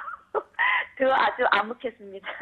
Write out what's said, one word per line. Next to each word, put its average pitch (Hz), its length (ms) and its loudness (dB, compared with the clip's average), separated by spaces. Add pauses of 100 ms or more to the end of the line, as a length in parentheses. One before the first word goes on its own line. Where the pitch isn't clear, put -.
(340)
<laughs> - 640 -2
저 269 140 2
아주 220 400 2
암흑했습니다. 208 760 -4 (140)